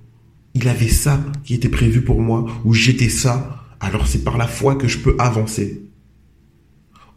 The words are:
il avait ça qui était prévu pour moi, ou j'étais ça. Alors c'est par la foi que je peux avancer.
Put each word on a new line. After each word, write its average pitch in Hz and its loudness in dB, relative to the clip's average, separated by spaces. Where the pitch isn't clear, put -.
il 123 0
avait 113 2
ça 143 2
qui 120 -6
était 120 0
prévu 113 2
pour 113 2
moi, 113 0
ou 113 4
j'étais 113 4
ça. - -4
Alors 98 -2
c'est - -2
par 123 -2
la 117 0
foi 135 0
que 135 -2
je - -2
peux - 2
avancer. 110 -2